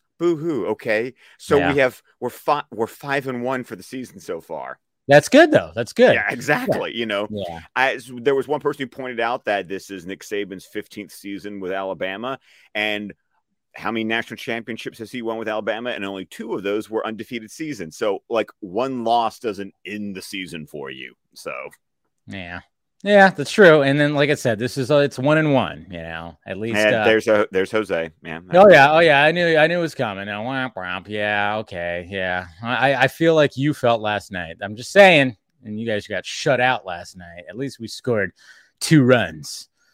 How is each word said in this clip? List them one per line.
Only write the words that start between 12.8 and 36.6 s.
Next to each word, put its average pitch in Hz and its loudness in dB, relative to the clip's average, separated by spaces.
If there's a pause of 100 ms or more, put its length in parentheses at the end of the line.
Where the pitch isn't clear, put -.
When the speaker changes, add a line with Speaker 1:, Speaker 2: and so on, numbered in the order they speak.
Speaker 1:
how - -6
many 113 -4
national 113 -4
championships 117 -10
has 110 -14
he 127 -10
won 113 -6
with 110 -8
Alabama? 110 -6
And 101 -8
only 98 -10
two - -12
of 107 -8
those 101 -4
were 110 -4
undefeated 110 -10
seasons. 113 -12
So, 104 -2
like, 110 -2 (100)
one 120 -6
loss 113 0
doesn't 98 -8 (120)
end 101 -10
the 95 -12
season 85 -12
for 69 -14
you. 65 -16 (200)
So. - -12 (760)
Speaker 2:
Yeah. 90 -12 (440)
Yeah, 196 8
that's 147 -6
true. 160 8
And 139 2
then, 147 2
like 143 2
I 147 0
said, 113 0
this 120 -4
is, 131 -4
uh, 151 6
it's 143 2
one 143 2
and 156 2
one, 85 -2
you 87 -10
know, 82 -12
at 95 -10
least, 113 -4
Speaker 1:
And 107 6
Speaker 2:
uh, 107 0
Speaker 1:
there's 110 4
a, 104 4
there's 95 -2
Jose. 90 -2 (100)
Yeah. 82 -12 (120)
Speaker 2:
Oh, 196 8
yeah. 147 10
Oh, 156 4
yeah. 147 6
I 156 4
knew, 170 0
I 151 6
knew 175 -2
it - -2
was 160 -6
coming. 101 -4
Now, 104 -8
womp, 127 -6
womp. 92 -8
Yeah, 104 -2
okay. 87 -6
Yeah. 92 -4 (160)
I, 123 0
I 127 2
feel 165 2
like 147 2
you 143 0
felt 117 0
last 104 -4
night. 87 -10
I'm 101 -8
just 123 -14
saying. 165 6 (280)
And 107 -8
you 113 -6
guys 107 -2
got 95 -8
shut 131 -2
out 123 0